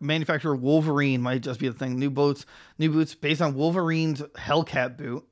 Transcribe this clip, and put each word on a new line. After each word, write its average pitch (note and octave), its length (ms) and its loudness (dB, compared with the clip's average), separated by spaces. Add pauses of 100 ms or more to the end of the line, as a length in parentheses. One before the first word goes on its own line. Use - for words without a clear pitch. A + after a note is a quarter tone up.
manufacturer D#3 540 0
Wolverine C#3+ 640 2
might B2+ 200 0
just B2 180 -6
be C3+ 100 -2
the A2+ 80 -6
thing. B2+ 220 -4
New C#3 100 0
boots, C#3+ 360 0 (340)
new D#3 120 2
boots D#3 240 2
based D3+ 260 -2
on D3 140 2
Wolverine's D#3+ 680 0
Hellcat C#3 760 -2
boot. C3 340 -8